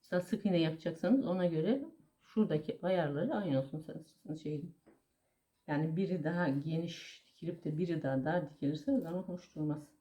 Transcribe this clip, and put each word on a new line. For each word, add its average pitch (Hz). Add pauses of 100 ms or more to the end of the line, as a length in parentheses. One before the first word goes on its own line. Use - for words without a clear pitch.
Mesela 180
sık 196
iğne 175
yapacaksanız 160
ona 175
göre 170 (380)
şuradaki 165
ayarları 175
aynı 175
olsun. 147
Sen-, 160 (220)
sen 156
şey, 151 (1000)
yani 160
biri 180
daha 170
geniş 160
dikilip -
de 151
biri 170
daha 135
dar 160
dikilirse 151
o 262
zaman 180
hoş -
durmaz. 151 (180)